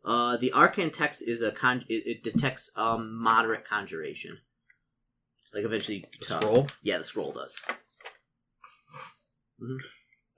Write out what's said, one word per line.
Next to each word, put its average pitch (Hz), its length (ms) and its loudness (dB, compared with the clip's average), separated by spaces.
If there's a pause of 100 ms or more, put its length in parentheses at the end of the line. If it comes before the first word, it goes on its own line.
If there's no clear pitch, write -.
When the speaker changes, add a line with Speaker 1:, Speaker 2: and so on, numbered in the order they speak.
Speaker 1:
Uh, 120 320 2
the 127 160 2
arcane 170 380 6
text - 360 -2
is 117 160 -2
a 110 100 2
con-, 127 360 0
it, 113 180 -2
it 117 180 -4
detects, 120 520 0
um, 113 420 0
moderate 113 460 4
conjuration. 85 760 -6 (1120)
Like, 104 100 -2
eventually 104 420 -2 (140)
Speaker 2:
The - 60 -8
Speaker 1:
tough. 82 160 -2
Speaker 2:
scroll? 117 260 6 (160)
Speaker 1:
Yeah, 95 140 2
the 80 80 -6
scroll 73 260 -4
does. - 260 -10 (2000)
Mm-hmm. 131 140 -6 (600)